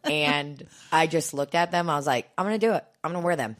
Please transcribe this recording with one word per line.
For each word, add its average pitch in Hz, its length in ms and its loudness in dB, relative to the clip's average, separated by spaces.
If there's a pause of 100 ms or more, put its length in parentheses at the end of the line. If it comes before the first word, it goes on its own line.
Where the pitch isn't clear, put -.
And 147 600 -2 (240)
I 160 160 4
just 160 280 -2
looked 143 200 -4
at 170 180 2
them. 175 180 0
I 147 60 2
was 143 100 -2
like, 123 320 0
"I'm 185 80 0
gonna 214 120 0
do 220 140 2
it. 160 120 0 (200)
I'm 160 80 -4
gonna 175 140 -4
wear 175 100 2
them. 110 240 -4